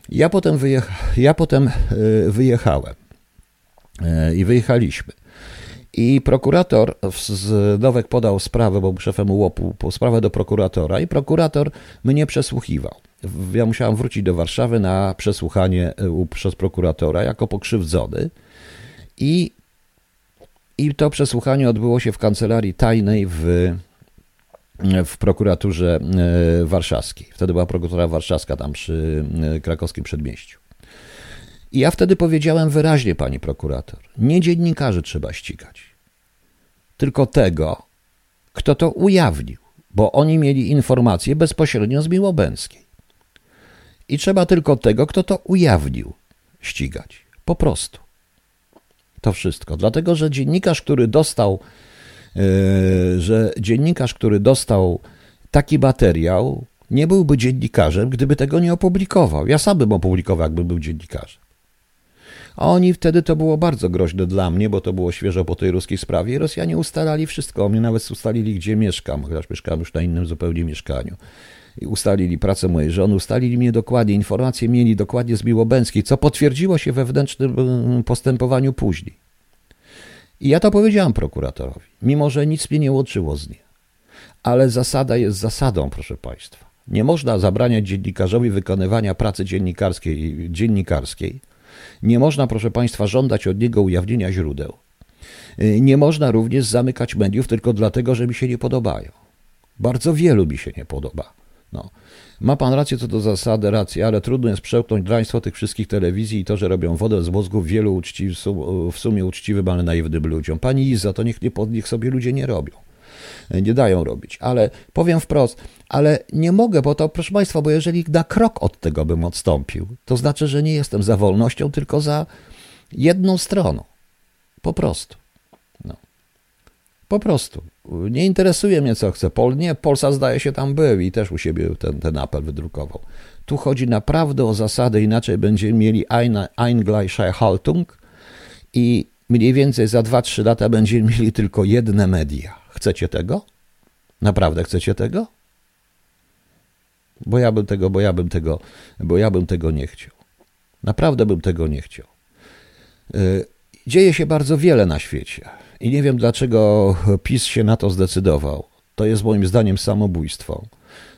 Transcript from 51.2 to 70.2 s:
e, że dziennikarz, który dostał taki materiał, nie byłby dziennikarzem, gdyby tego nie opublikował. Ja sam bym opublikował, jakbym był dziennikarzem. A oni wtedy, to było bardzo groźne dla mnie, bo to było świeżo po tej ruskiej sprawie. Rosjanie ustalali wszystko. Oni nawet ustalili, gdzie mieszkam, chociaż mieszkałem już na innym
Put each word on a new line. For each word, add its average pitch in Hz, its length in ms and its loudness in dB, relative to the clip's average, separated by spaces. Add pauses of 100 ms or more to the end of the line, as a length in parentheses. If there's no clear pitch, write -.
e, - 40 -4 (800)
że 107 400 2
dziennikarz, 123 540 0
który 104 260 2
dostał 101 600 2 (520)
taki 143 280 2
materiał, 104 840 2 (260)
nie 143 160 2
byłby 170 300 4
dziennikarzem, 113 720 0
gdyby 135 260 0
tego 139 240 0
nie 170 140 2
opublikował. 170 720 2
Ja 143 100 4
sam 196 200 2
bym 113 140 4
opublikował, 90 520 0
jakbym 82 240 -2
był 87 120 -2
dziennikarzem. 78 640 -10 (1120)
A 156 160 2
oni 180 220 4
wtedy, 170 300 2
to 160 120 0
było 156 220 0
bardzo 156 320 0
groźne 90 360 0
dla 92 260 0
mnie, 101 180 0
bo 101 120 -2
to 95 120 -4
było 90 180 -2
świeżo 92 340 -2
po 87 100 -4
tej 92 160 0
ruskiej 92 260 -4
sprawie. 101 420 -4
Rosjanie 165 380 -4
ustalali 156 480 -2
wszystko. - 400 -6
Oni 107 140 2
nawet 113 320 -2
ustalili, 110 440 -4
gdzie 98 200 -2
mieszkam, 92 480 -2
chociaż 78 260 -8
mieszkałem 80 300 -6
już 85 140 -10
na 80 80 -2
innym 87 240 -2